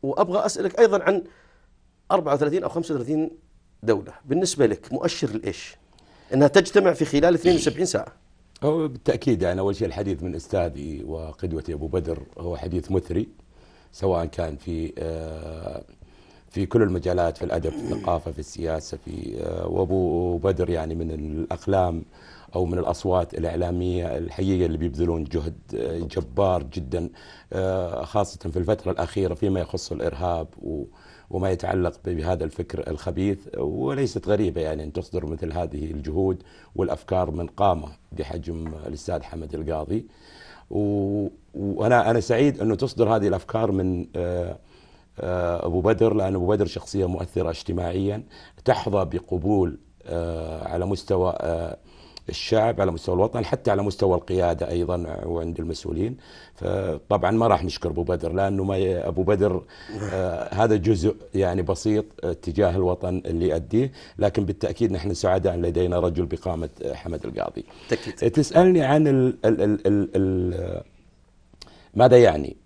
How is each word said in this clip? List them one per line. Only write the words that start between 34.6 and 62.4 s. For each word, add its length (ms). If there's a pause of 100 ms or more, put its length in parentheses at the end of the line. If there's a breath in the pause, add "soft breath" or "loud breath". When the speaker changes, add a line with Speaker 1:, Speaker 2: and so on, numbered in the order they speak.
Speaker 2:
يعني، 240
أن 80
تصدر 340
مثل 260
هذه 380
الجهود 520 (340 soft breath)
والأفكار 540
من 160
قامة 420 (240)
بحجم 600 (140)
الأستاذ 360
حمد 320
القاضي. 520 (640 loud breath)
و-، 580 (260)
وأنا، 560
أنا 100
سعيد 400
أنه 140
تصدر 420
هذه 120
الأفكار 440
من، 340 (100)
آه، 420 (640 soft breath)
آه، 460
أبو 140
بدر، 340
لأن 200
أبو 120
بدر 200
شخصية 420
مؤثرة 420
اجتماعيًا، 720 (420 loud breath)
تحظى 400
بقبول، 760 (280)
آه، 600
على 180
مستوى، 500
آه، 400 (520 loud breath)
الشعب، 520
على 100
مستوى 240
الوطن، 300
حتى 260
على 120
مستوى 320
القيادة 540
أيضًا 560
وعند 360
المسؤولين. 560 (380 loud breath)
فطبعًا 760
ما 160
راح 180
نشكر 260
أبو 120
بدر، 300
لأنه 320
ما 120
ي-، 320
أبو 140
بدر، 400 (500 loud breath)
آه، 420
هذا 220
جزء، 400 (180)
يعني، 280
بسيط، 420 (200)
آه، 80
تجاه 440